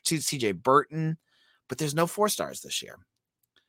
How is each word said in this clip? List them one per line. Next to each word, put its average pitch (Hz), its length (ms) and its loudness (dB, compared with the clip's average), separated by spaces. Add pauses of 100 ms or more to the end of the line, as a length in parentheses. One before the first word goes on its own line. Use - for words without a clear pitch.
C 151 340 -2
J 110 140 2
Burton, 147 640 2 (500)
but - 100 -6
there's 147 160 -2
no 170 140 2
four 208 200 0
stars - 340 -4
this - 200 -6
year. - 160 -18 (720)